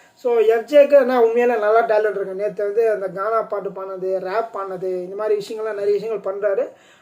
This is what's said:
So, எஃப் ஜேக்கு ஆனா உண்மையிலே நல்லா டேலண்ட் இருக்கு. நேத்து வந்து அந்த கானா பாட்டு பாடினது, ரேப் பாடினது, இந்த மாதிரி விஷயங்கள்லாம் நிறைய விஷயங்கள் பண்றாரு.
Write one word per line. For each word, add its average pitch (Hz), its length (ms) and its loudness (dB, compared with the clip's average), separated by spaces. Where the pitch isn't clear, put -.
So, 240 220 -2
எஃப் 220 320 2
ஜேக்கு 285 280 8
ஆனா 254 260 4
உண்மையிலே 240 360 2
நல்லா 220 280 4
டேலண்ட் 214 240 2
இருக்கு. 190 240 -6
நேத்து 208 300 -4
வந்து 220 260 0
அந்த 190 180 -2
கானா 214 340 -2
பாட்டு 196 260 -6
பாடினது, 190 540 -6
ரேப் 208 320 -4
பாடினது, 190 300 -8
இந்த 185 320 -6
மாதிரி 208 280 -4
விஷயங்கள்லாம் 220 300 -8
நிறைய 202 180 -2
விஷயங்கள் 196 420 -4
பண்றாரு. 202 340 -4